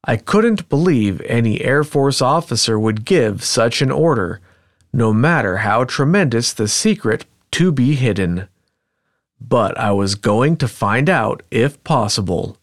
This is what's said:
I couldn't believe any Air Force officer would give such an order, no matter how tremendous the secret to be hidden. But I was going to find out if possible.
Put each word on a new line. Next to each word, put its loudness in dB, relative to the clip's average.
I -2
couldn't 0
believe 0
any 0
Air 0
Force 0
officer 0
would -2
give 0
such 0
an 0
order, 0
no 2
matter 2
how 0
tremendous 0
the -4
secret -2
to 2
be 2
hidden. -2
But 0
I 0
was 0
going 0
to -2
find 0
out 0
if 0
possible. -2